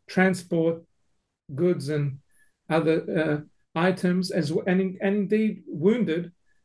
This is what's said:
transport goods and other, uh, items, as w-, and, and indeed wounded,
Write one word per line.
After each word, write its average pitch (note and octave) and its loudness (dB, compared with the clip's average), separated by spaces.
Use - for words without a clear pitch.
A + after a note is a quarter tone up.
transport E3+ 0
goods D3 0
and C#3+ -2
other, D#3+ 2
uh, D3+ -4
items, F3+ 0
as D#3+ 0
w-, E3 -2
and, F#3 0
and G3+ 0
indeed G#3 0
wounded, F3 0